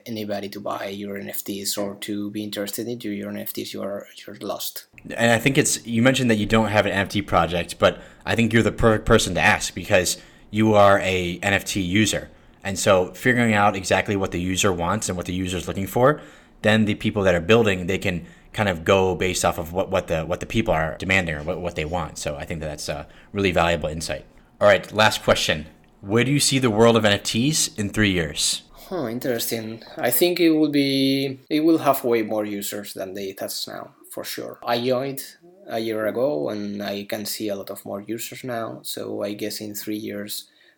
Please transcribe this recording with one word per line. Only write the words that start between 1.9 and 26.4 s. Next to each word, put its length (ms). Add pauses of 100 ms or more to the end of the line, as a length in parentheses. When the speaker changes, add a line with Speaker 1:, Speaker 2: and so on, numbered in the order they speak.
Speaker 1:
to 360
be 120
interested 440
into 240
your 180
N 80
F 160
Ts, 200
you 100
are, 240 (180)
you're 120
lost. 500 (280)
Speaker 2:
And 160
I 60
think 200
it's, 280
you 160
mentioned 300
that 60
you 100
don't 220
have 160
an 80
N 60
F 100
T 120
project, 580
but 220 (240)
I 100
think 160
you're 120
the 80
perfect 340
person 300
to 60
ask 340
because 420 (340)
you 220
are 260
a 440
N 100
F 100
T 160
user. 520 (320)
And 160
so 340
figuring 400
out 220
exactly 400
what 160
the 100
user 320
wants 360
and 80
what 100
the 60
user 240
is 100
looking 200
for, 340 (400)
then 240
the 100
people 280
that 120
are 60
building, 460
they 120
can 260 (260)
kind 160
of 160
go 320
based 300
off 140
of 140
what, 180
what 160
the, 180
what 140
the 60
people 280
are 240
demanding 380
or 80
what, 180
what 140
they 100
want. 320
So 180
I 100
think 160
that 60
that's 220
a 180 (240)
really 200
valuable 380
insight. 360 (340)
All 80
right, 240
last 320
question. 440 (340)
Where 220
do 80
you 80
see 200